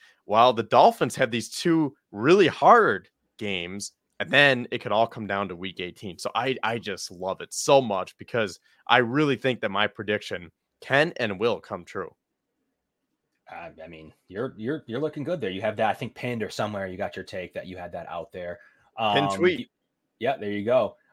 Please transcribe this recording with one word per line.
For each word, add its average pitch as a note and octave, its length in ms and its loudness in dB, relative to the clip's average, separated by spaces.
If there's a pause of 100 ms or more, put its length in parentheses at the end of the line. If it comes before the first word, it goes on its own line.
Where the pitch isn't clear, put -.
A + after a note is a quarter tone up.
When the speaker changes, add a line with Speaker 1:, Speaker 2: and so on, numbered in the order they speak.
(240)
Speaker 1:
while A#2+ 300 6
the A2+ 100 -2
Dolphins C#3 540 6
have C3 120 2
these A2+ 200 -4
two D#3+ 440 0 (180)
really D3+ 360 4
hard E3 640 4 (280)
games, G2 540 -6 (300)
and E3 80 -6
then C3+ 420 4
it B2 80 -4
could G#2+ 140 -4
all A2+ 140 4
come A2 200 -12
down G2 220 -2
to F2 80 -12
week F#2 240 -10
eighteen. F2+ 360 -12
So - 180 -8
I, B2+ 280 -2
I A#2 140 -2
just F#2+ 340 -10
love F#2 300 -6
it E2+ 120 -14
so C#3 280 4
much, G2 360 -4
because G#2+ 440 -4 (260)
I B2 120 8
really C3 360 2
think B2 240 -2
that G#2+ 120 -4
my G#2 160 2
prediction G2+ 600 -6 (300)
can D3+ 380 2
and G#2 200 -4
will G#2 220 0
come F#2 240 -12
true. - 320 -10 (1400)
Speaker 2:
Uh, E2+ 200 -14 (120)
I E2 60 -14
mean, D#2 240 -18 (160)
you're, G#2 260 -6
you're, A#2+ 320 -6
you're A#2+ 140 -6
looking D3+ 240 -6
good E3 160 -6
there. F#2+ 100 -4
You F#2+ 100 -8
have G#2+ 160 -2
that, A2 120 2
I G2 40 0
think, A#2 220 -10
pinned A#2+ 280 -6
or F#2+ 60 -4
somewhere. G#2 380 -6
You F2+ 100 -10
got F#2+ 200 -6
your F#2 80 -10
take F2+ 300 -10
that F2 120 -10
you F#2 80 -12
had F2+ 160 -12
that E2+ 160 -12
out E2+ 240 -12
there. F2+ 280 -10 (380)
Speaker 1:
Pinned G#2+ 300 2
Speaker 2:
Um, G2 80 -2
Speaker 1:
tweet. E3+ 220 2
Speaker 2:
the, A#2+ 100 -10 (520)
yeah, B2 180 -2
there G#2 140 -6
you G#2 120 -4
go. A2+ 320 2 (180)